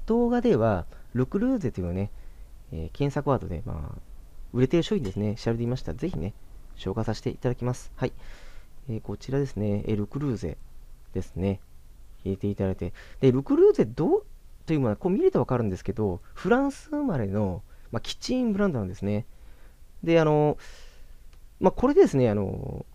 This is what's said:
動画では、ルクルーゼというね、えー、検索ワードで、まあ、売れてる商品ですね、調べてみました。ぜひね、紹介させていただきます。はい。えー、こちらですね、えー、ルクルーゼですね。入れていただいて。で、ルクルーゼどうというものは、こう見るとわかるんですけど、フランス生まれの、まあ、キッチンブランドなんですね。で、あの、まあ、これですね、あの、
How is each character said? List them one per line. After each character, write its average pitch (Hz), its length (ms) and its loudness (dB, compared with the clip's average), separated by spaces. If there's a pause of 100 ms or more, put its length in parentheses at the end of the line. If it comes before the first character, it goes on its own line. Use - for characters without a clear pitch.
動 233 220 4
画 240 120 2
で 233 140 6
は、 107 320 4 (280)
ル 123 120 2
ク - 140 0
ル 247 80 4
ー 233 100 2
ゼ 139 140 0
と - 80 -4
い - 20 0
う 85 100 -2
ね、 98 200 -2 (580)
え - 60 -10
ー、 80 160 -6
検 143 180 0
索 151 200 -2
ワ 127 100 4
ー - 20 -6
ド - 60 -6
で、 80 180 -6
ま 78 260 -6
あ、 - 60 -10 (540)
売 120 80 0
れ 131 80 6
て - 80 2
る 165 80 4
商 220 100 -2
品 196 80 0
で 98 80 -4
す 95 80 -4
ね、 104 160 0
調 - 160 -2
べ 113 80 0
て 120 60 -2
み 117 80 0
ま 127 40 -2
し - 60 -8
た。 82 120 -6
ぜ - 140 -4
ひ - 80 -4
ね、 87 180 -4 (420)
紹 95 180 -4
介 113 100 0
さ 110 80 0
せ - 120 -6
て 123 60 -2
い - 80 -4
た - 100 -2
だ 123 80 0
き - 80 -6
ま 123 100 -2
す。 - 220 -10
は 131 100 0
い。 - 60 -6 (760)
え 113 100 -4
ー、 - 20 -8
こ 101 160 -8
ち - 160 -10
ら 139 80 2
で 139 60 0
す - 100 -10
ね、 104 320 0
え 107 60 0
ー、 - 20 2
ル 101 100 -2
ク - 140 -6
ル 139 140 0
ー - 20 -2
ゼ 90 220 -6 (540)
で 92 100 -4
す - 120 -12
ね。 95 240 0 (680)
入 95 60 -2
れ 95 60 -2
て - 100 -4
い 101 80 0
た 98 120 0
だ 95 40 2
い 92 60 -2
て。 - 160 -6 (260)
で、 135 140 8
ル 131 100 2
ク 277 140 2
ル 392 140 10
ー - 20 8
ゼ 196 120 2
ど 170 340 2
う - 80 -8 (400)
と 165 60 -2
い 156 40 4
う 143 40 2
も 127 60 4
の 107 40 4
は、 104 60 0
こ - 120 -2
う 175 40 2
見 226 80 2
る 381 100 6
と 196 80 4
わ 127 80 2
か 127 100 2
る 120 60 2
ん 107 80 0
で 92 60 -2
す - 80 -10
け 98 80 -2
ど、 98 280 0 (140)
フ - 160 -2
ラ 247 80 6
ン 277 140 2
ス - 180 -16
生 294 140 -2
ま 196 140 0
れ 104 100 0
の、 95 340 0 (300)
ま 117 60 -2
あ、 - 20 -2
キ - 140 -6
ッ - 40 -12
チ 254 240 0
ン 226 100 2
ブ 196 60 0
ラ 202 80 4
ン 185 60 2
ド 123 80 0
な 98 40 -2
ん 92 40 -2
で 95 80 -8
す - 60 -10
ね。 104 220 0 (800)
で、 165 180 6
あ 156 40 6
の、 151 340 4 (1000)
ま 190 80 6
あ、 - 20 8
こ - 160 4
れ 285 80 4
で 359 140 10
す - 80 0
ね、 123 120 6
あ 104 60 2
の、 101 500 -4 (100)